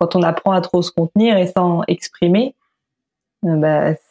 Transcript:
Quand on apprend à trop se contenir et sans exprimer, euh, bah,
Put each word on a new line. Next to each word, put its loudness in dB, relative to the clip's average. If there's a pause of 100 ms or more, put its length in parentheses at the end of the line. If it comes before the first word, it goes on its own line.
Quand -2
on 2
apprend -2
à 0
trop -2
se -4
contenir 0
et 2
sans 0
exprimer, 0 (880)
euh, 0
bah, 0 (180)